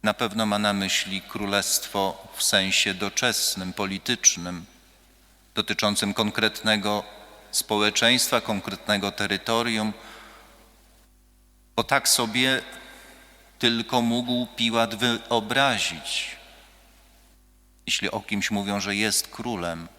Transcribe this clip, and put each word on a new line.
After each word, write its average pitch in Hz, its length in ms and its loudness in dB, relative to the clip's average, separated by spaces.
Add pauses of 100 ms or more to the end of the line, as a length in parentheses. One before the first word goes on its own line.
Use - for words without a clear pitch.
na 104 120 2
pewno 110 320 0
ma 104 120 2
na 104 140 4
myśli 98 480 -2
królestwo 98 1160 -2
w - 60 -4
sensie 95 520 2
doczesnym, 98 800 -2
politycznym, 90 920 -2 (880)
dotyczącym 104 600 -2
konkretnego 104 920 0 (460)
społeczeństwa, 110 880 2
konkretnego 101 720 -2
terytorium, 110 800 0 (1800)
bo 117 80 2
tak - 240 2
sobie 127 540 2 (960)
tylko 117 440 2
mógł 120 440 0
Piłat 117 480 2
wyobrazić, 117 1400 0 (1500)
jeśli - 240 -2
o 101 100 -2
kimś 101 300 -2
mówią, 101 300 -2
że 101 160 -2
jest 104 320 0
królem. 87 600 -6 (100)